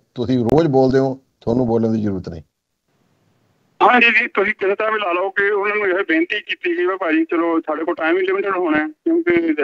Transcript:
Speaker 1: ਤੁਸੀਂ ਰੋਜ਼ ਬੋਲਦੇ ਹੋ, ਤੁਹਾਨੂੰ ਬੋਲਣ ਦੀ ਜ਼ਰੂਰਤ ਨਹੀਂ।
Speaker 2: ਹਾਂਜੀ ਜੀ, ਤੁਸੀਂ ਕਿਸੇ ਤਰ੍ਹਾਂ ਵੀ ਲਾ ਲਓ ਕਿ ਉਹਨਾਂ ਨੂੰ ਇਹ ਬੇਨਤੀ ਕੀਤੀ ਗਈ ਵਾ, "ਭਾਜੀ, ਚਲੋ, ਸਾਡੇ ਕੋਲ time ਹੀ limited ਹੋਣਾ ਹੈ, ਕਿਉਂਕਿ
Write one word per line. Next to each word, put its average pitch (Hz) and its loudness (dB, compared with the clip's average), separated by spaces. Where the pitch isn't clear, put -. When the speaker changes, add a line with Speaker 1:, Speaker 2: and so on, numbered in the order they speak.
Speaker 1:
ਤੁਸੀਂ 123 0
ਰੋਜ਼ 139 4
ਬੋਲਦੇ 131 4
ਹੋ, 135 0
ਤੁਹਾਨੂੰ 120 0
ਬੋਲਣ 113 2
ਦੀ 110 0
ਜ਼ਰੂਰਤ 95 -4
ਨਹੀਂ। 80 -12
Speaker 2:
ਹਾਂਜੀ 240 4
ਜੀ, 226 2
ਤੁਸੀਂ 208 -2
ਕਿਸੇ 196 -2
ਤਰ੍ਹਾਂ 220 -2
ਵੀ 214 -2
ਲਾ 202 -4
ਲਓ 185 -2
ਕਿ 202 -2
ਉਹਨਾਂ 208 -2
ਨੂੰ 208 -2
ਇਹ 185 -2
ਬੇਨਤੀ 165 0
ਕੀਤੀ 175 -6
ਗਈ 175 0
ਵਾ, 185 -2
"ਭਾਜੀ, 165 0
ਚਲੋ, 165 -2
ਸਾਡੇ 156 -4
ਕੋਲ 165 -4
time 165 0
ਹੀ 196 -2
limited 196 -2
ਹੋਣਾ 175 0
ਹੈ, 156 -2
ਕਿਉਂਕਿ 165 -2